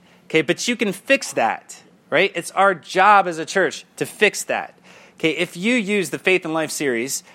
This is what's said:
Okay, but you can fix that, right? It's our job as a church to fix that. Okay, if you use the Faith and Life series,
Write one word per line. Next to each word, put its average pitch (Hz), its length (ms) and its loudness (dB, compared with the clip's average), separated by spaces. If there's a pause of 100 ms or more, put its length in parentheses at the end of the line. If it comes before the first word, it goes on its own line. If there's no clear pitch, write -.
(260)
Okay, 160 160 2
but 165 260 -2
you 240 80 -2
can 208 180 -2
fix - 400 -2
that, - 480 -4 (280)
right? 165 260 2
It's 170 160 -8
our 190 240 2
job 190 520 4
as 165 100 -4
a 160 80 -6
church 175 400 -2 (120)
to 147 80 -4
fix - 380 0
that. 104 340 -6 (380)
Okay, 160 160 0
if 170 260 -6
you 220 180 0
use 202 340 -2
the 143 100 -8
Faith 185 260 0
and 160 80 -4
Life 160 180 -4
series, 131 520 -4 (120)